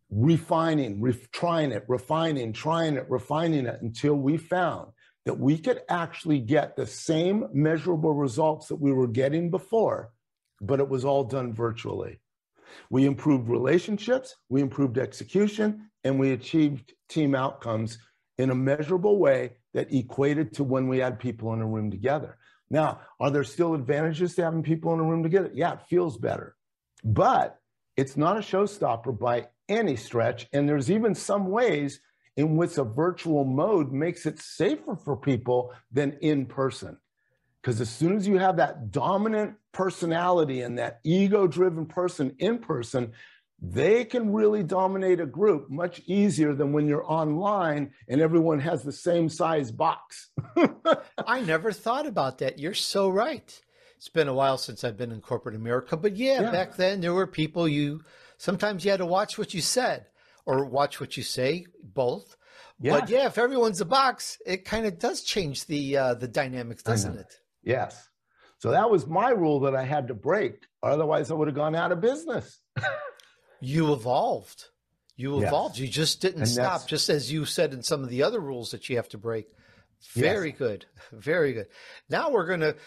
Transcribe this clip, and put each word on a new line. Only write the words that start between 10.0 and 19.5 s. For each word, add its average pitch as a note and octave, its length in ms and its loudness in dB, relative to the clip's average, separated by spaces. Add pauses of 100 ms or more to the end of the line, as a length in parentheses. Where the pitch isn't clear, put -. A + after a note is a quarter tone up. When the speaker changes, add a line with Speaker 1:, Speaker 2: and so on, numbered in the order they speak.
Speaker 1:
but C3 200 0
it C#3 80 0
was C3 160 -2
all C#3 200 2
done B2 280 -4
virtually. A2 680 -6 (720)
We C3 160 4
improved C3+ 420 2
relationships, F3+ 880 0 (120)
we C3 140 2
improved C3+ 360 0
execution, G#3 920 -2 (140)
and C3+ 140 2
we C3+ 140 4
achieved D3 600 0 (160)
team C#3+ 260 2
outcomes A#2 640 -2 (400)
in C3 120 2
a C3 40 2
measurable D#3 640 2
way C3 380 2 (180)